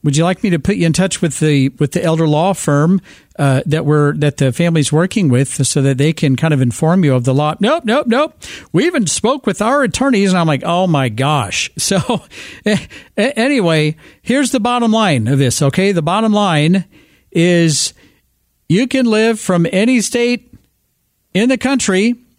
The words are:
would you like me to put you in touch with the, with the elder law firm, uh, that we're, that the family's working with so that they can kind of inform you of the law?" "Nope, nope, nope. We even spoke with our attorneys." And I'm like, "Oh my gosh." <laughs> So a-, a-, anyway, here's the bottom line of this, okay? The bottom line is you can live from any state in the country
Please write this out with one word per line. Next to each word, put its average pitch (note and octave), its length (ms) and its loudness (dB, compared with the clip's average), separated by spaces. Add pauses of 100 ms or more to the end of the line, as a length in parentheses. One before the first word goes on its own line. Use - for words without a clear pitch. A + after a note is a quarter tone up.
would C#3+ 120 0
you D#3+ 60 2
like F3+ 220 -2
me G3+ 60 0
to E3 100 0
put G3 160 -2
you E3+ 100 0
in E3 60 2
touch F3+ 280 -2
with E3 200 -2
the, C#3+ 300 2
with C#3+ 200 -4
the - 140 -4
elder D#3+ 240 0
law D#3+ 240 0
firm, D#3+ 480 0 (360)
uh, C3+ 300 0
that D3+ 180 -2
we're, D3 340 2
that D3 180 0
the C3+ 160 0
family's E3 400 0
working F3 360 0
with C3 380 0
so D3 160 -2
that C3+ 160 0
they D#3 140 2
can C#3 240 0
kind D#3+ 180 0
of C3 60 0
inform D#3+ 420 0
you C#3 120 2
of B2 100 0
the C3 100 0
law?" D3+ 240 0
"Nope, D4 260 0
nope, B3+ 220 0
nope. C4+ 340 -2 (320)
We G#3 140 2
even D#4 200 0
spoke B3+ 400 -2
with G3 140 -4
our C4 220 0
attorneys." A3 480 0
And F#3 80 2
I'm E3 80 2
like, C#3+ 180 0
"Oh F3 220 0
my C#3 220 0
gosh." B2 680 -2
<laughs> - 40 -16
So G3 440 -2 (420)
a-, G#3 140 0 (380)
a-, A#3 220 -2
anyway, E3+ 580 0 (260)
here's C4 300 0
the C4 80 0
bottom A#3 320 0
line F3 340 2
of C3+ 120 2
this, C3 220 0
okay? F3+ 320 0
The F3 80 0
bottom G#3 320 0
line F3+ 520 2 (480)
is E3+ 600 2 (760)
you G#3 180 2
can C4 200 0
live A3 340 0
from E3+ 320 0
any A3+ 280 2
state A#3+ 540 -4 (800)
in A3 140 2
the C4 100 0
country A#3 560 0 (240)